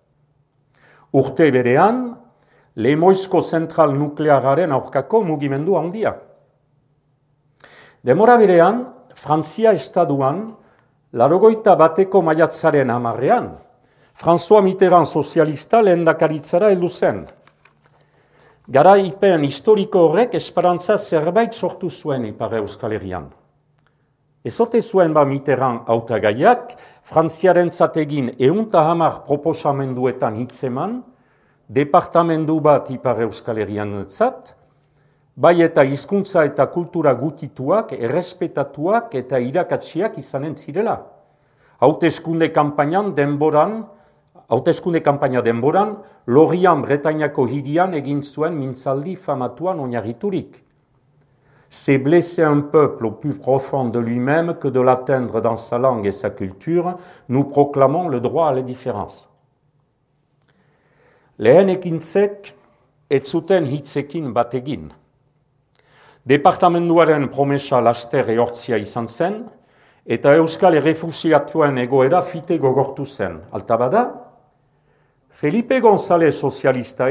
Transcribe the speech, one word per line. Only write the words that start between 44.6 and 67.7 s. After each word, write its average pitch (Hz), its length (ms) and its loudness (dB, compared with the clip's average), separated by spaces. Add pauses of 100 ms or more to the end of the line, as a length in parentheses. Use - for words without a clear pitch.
kanpaina 139 400 0
denboran, 156 540 0 (260)
Lorient 160 560 4
Bretañako 151 640 -2
hirian 147 460 -2
egin 143 300 -4
zuen 156 340 -6
mintzaldi 139 580 -6
famatuan 151 640 -6
oinarriturik. 120 840 -8 (1080)
C'est - 280 0
blesser 170 460 0
un 147 180 2
peuple 143 440 0
au 107 60 -4
plus 139 260 -8
profond 131 520 -2
de 117 100 -4
lui-même 135 560 -2
que 147 140 -6
de 127 100 0
l'atteindre 123 640 0
dans 113 160 0
sa - 200 -6
langue 120 300 0
et 98 60 -2
sa 104 160 -8
culture, 165 680 -6 (300)
nous 131 160 0
proclamons 143 640 2
le 123 140 -4
droit 131 260 -2
à 143 60 0
la 127 80 -2
différence. 123 680 -10 (2000)
Lehen 160 320 6
ekintzek 185 840 -4 (540)
ez 139 200 0
zuten 165 380 0
hitzekin 143 640 -8
bat 120 220 -2
egin. 123 320 -10 (1400)
Departamenduaren 165 1040 4
promesa 139 480 -2